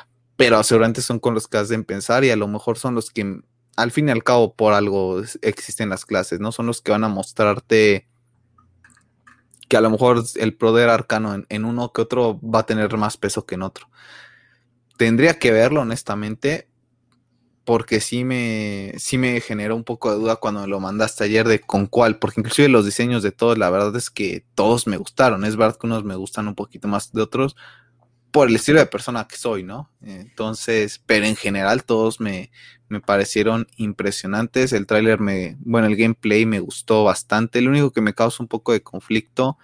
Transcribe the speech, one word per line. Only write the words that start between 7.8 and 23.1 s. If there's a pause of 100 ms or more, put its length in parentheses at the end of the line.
que
a
lo
mejor (120)
el
poder
arcano
en,
en
uno
que
otro
va
a
tener
más
peso
que
en
otro. (1080)
Tendría
que
verlo,
honestamente, (960)
porque
sí
me,
sí
me
generó
un
poco
de
duda
cuando
me
lo
mandaste
ayer
de
con
cuál,
porque
inclusive
los
diseños